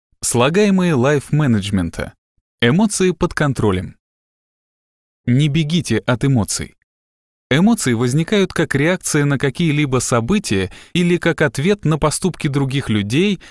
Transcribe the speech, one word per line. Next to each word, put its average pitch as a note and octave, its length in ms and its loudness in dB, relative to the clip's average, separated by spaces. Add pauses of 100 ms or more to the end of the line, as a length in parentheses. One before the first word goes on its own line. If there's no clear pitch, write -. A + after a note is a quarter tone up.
(200)
Слагаемые F3 760 2
лайф-менеджмента. A#2 1160 0 (480)
Эмоции F#3 500 2
под - 240 -2
контролем. G#2+ 640 -2 (1300)
Не C#3 220 4
бегите D3+ 500 0
от B2 260 -2
эмоций. B2+ 500 -2 (760)
Эмоции F3 420 2
возникают D3+ 600 0
как E3 200 -2
реакция D3+ 520 0
на C#3 120 0
какие-либо C#3+ 600 0
события A#2 720 0 (240)
или F3 240 2
как E3 240 0
ответ D#3+ 420 0
на D#3 140 0
поступки D#3+ 500 -2
других C3+ 400 -2
людей, A#2 520 0 (100)